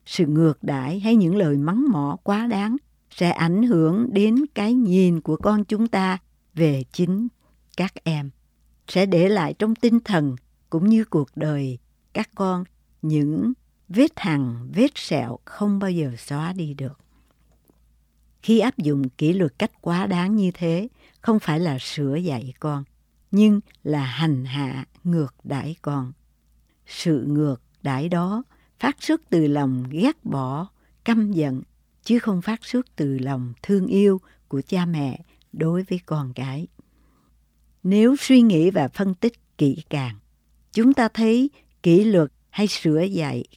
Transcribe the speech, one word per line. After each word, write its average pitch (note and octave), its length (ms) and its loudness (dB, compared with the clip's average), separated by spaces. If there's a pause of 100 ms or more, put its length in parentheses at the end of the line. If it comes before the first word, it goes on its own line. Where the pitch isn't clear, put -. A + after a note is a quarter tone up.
sự - 200 -2
ngược D3+ 380 2
đãi C#3+ 360 -4
hay A3 160 2
những F#3 200 4
lời D#3 220 2
mắng F3+ 320 0
mỏ D3+ 340 -2
quá G#3+ 240 -2
đáng A3 300 -2 (320)
sẽ F3 220 0
ảnh E3+ 320 2
hưởng F#3+ 500 2
đến A3 320 4 (100)
cái G#3+ 180 0
nhìn F#3 480 4
của D#3 160 -2
con G#3 260 0
chúng G#3+ 240 -2
ta F#3+ 300 -2 (360)
về D3 380 0
chính F#3 360 -2 (500)
các F3+ 160 -4 (100)
em, D3 260 -4 (580)
sẽ F#3 180 2
để F#3 240 4
lại E3 240 0
trong G#3+ 220 -2
tinh A#3 240 2
thần D3+ 360 0 (340)
cũng E3 200 0
như A3 160 4
cuộc D3+ 300 -2
đời C#3+ 420 -4 (360)
các G#3+ 220 -6
con F#3 280 -2 (380)
những D#3 520 0 (360)
vết A#3 260 2
hằn, C3 580 -4
vết B3 220 2
sẹo B2 500 -4
không G3+ 340 -2
bao G3 120 -2
giờ D3 260 -2
xóa D#3 360 -6
đi D#3+ 200 -8
được. C#3 260 -10 (1400)
Khi A3+ 180 4
áp A3+ 180 0
dụng C#3+ 320 -2
kỷ D#3+ 240 0
luật F#3 260 -2
cách - 220 -6
quá F3 240 -2
đáng F#3+ 300 -2
như F#3+ 180 2
thế, F3 340 -4 (340)
không A3 180 2
phải D#3 200 -2
là D#3+ 200 -2
sửa C#3 360 -4
dạy C3 440 -6
con, D3 240 -6 (480)
nhưng G#3 280 4 (240)
là D3 200 -2
hành C3 420 -2
hạ, C3 400 -8 (180)
ngược E3 400 -2
đãi C#3+ 380 -6
con. C#3 300 -6 (760)
Sự D3+ 420 -2
ngược D3 340 -2 (200)
đãi C#3 280 -4
đó F#3 340 -2 (380)
phát C#4 180 0
xuất D#4+ 300 -2
từ D#3+ 180 2
lòng C3+ 420 0
ghét G3 360 -2
bỏ, C#3 440 -6 (360)
căm A3 260 0
giận, C#3+ 300 -2 (420)
chứ A#3 160 2
không F#3+ 220 -2
phát A3 240 -6
xuất - 300 -6
từ C#3 220 -2
lòng B2+ 360 -6 (100)
thương G3 240 0
yêu G3 340 2 (260)
của C3+ 200 -4
cha F3+ 180 -2
mẹ D3 340 -4 (340)
đối E3 300 -2
với F#3 220 -6
con C#3 280 -6
cái. C3+ 340 -8 (1160)
Nếu G#3+ 360 4
suy B3+ 220 6
nghĩ F#3 300 6
và D3 160 0
phân F#3+ 260 -4
tích - 440 -4
kỹ D3+ 320 0
càng, C3 260 -4 (560)
chúng A#3+ 220 4
ta A#3+ 140 2
thấy A3+ 420 2 (340)
kỷ F3 200 6
luật F#3 280 2 (180)
hay G#3 180 -2
sửa D#3 340 0
dạy D#3+ 440 -4 (120)